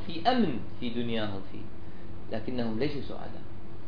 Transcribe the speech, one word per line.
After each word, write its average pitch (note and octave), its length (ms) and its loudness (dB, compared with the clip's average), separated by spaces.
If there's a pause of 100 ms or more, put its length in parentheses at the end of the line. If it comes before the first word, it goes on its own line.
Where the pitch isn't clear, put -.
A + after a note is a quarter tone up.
في F3+ 240 2
أمن F#3 300 4 (200)
في B2 100 0
دنياهم A2 500 0 (120)
فيه، G#2 100 -2 (720)
لكنهم A2+ 460 0
ليسوا C#3 240 2
سعداء، - 400 -2 (460)